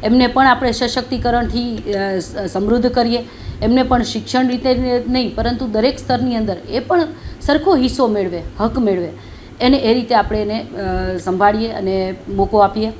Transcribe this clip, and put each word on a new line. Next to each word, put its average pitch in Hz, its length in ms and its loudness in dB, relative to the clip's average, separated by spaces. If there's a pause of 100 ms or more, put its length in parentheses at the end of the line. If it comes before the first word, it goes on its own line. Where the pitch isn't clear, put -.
એમને 240 240 4
પણ 262 200 4
આપણે 254 240 4
સશક્તિકરણથી, 240 1200 -2
અ, 196 260 -2
સ-, 185 320 -6
સમૃદ્ધ 214 360 2
કરીએ, 240 360 2 (380)
એમને 247 220 4
પણ 254 200 2
શિક્ષણ 247 440 -2
રીતે 247 600 0
નહીં 247 280 0
પરંતુ 240 320 -2
દરેક 220 320 0
સ્તરની 247 360 0
અંદર 208 220 -2 (120)
એ 254 100 -2
પણ 349 280 0 (340)
સરખો 311 340 2
હિસ્સો 254 320 2
મેળવે, 185 340 -2 (180)
હક 226 200 0
મેળવે, 185 300 0 (520)
એને 254 160 6
એ 233 160 2
રીતે 247 220 0
આપણે 214 260 2
એને, 208 180 -2
અ, 185 580 -4
સંભાળીએ 202 540 0
અને 190 420 -2 (160)
મોકો 196 280 0
આપીએ. 214 320 2 (100)